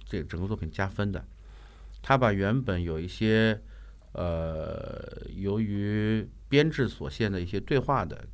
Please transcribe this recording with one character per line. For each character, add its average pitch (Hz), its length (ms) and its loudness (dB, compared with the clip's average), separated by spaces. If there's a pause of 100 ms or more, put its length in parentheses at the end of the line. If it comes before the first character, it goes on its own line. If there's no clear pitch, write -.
这 87 160 -4
整 80 180 -6
个 95 60 -2
作 104 100 -2
品 80 140 -4
加 98 160 0
分 101 240 -2
的。 - 120 -4 (800)
他 135 160 4
把 117 160 6
原 98 260 2
本 101 220 0
有 82 180 -2
一 87 80 -4
些， 110 540 4 (520)
呃， 80 1080 -4 (140)
由 98 240 0
于 107 680 2 (220)
编 151 220 6
制 123 180 2
所 - 180 -8
限 107 240 0
的 95 80 0
一 87 60 -2
些 95 140 -4
对 143 180 2
话 131 260 2
的 - 300 -8